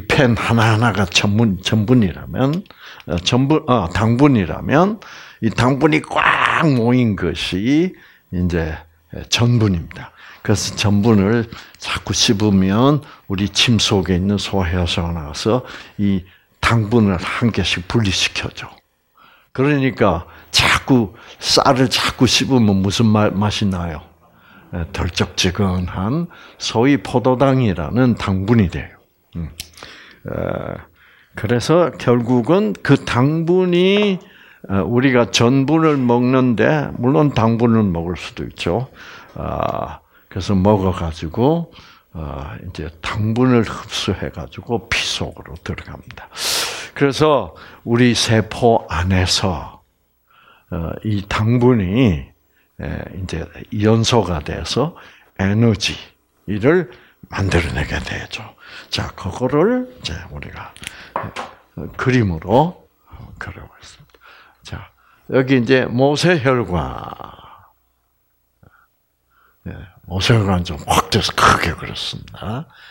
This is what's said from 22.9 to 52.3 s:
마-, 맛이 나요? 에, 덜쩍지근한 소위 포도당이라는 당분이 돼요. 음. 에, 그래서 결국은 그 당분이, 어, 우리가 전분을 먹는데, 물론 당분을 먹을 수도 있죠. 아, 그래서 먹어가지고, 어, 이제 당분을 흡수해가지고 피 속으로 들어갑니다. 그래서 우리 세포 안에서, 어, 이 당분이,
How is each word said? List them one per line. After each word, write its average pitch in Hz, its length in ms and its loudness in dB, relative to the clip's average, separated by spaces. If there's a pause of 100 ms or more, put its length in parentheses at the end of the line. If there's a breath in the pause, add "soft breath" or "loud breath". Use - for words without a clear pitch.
마-, 107 240 4
맛이 104 360 -2
나요? 87 360 -4 (720 soft breath)
에, 87 180 -6
덜쩍지근한 92 1400 -2 (300 loud breath)
소위 131 400 2
포도당이라는 123 1200 2
당분이 98 540 2
돼요. - 280 -12 (380)
음. 82 140 -10 (800 loud breath)
에, - 40 -10 (1040 soft breath)
그래서 123 560 2
결국은 127 920 2
그 143 220 2
당분이, 180 1160 2 (500 loud breath)
어, 98 140 2
우리가 120 480 2
전분을 139 640 2
먹는데, 127 1000 2
물론 139 360 2
당분을 113 500 2
먹을 87 340 -2
수도 - 280 -12
있죠. 95 440 -4 (460 loud breath)
아, 76 640 -6 (300 soft breath)
그래서 98 260 -4
먹어가지고, 95 1200 0 (400 loud breath)
어, 73 420 -12 (140)
이제 78 200 -10 (120)
당분을 113 600 0
흡수해가지고 - 1200 -6
피 - 180 -4
속으로 - 580 -8
들어갑니다. - 680 -12 (640 loud breath)
그래서 139 600 0 (300 loud breath)
우리 120 320 4
세포 113 720 2
안에서, 92 920 -2 (880 soft breath)
어, 82 180 -8 (140)
이 104 240 -4
당분이, 110 1080 2 (460)